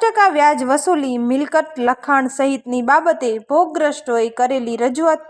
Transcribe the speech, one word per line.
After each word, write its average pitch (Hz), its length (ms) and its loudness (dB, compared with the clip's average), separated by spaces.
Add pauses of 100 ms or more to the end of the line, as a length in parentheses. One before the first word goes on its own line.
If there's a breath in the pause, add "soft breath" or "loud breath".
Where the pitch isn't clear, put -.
ટકા 427 260 4
વ્યાજ 294 360 2
વસૂલી, 277 540 0
મિલકત 277 480 0 (120)
લખાણ 254 500 0
સહિતની 247 540 -2
બાબતે 277 560 0
ભોગગ્રસ્તોએ 294 880 -2
કરેલી 240 480 -2
રજૂઆત 294 420 0 (120)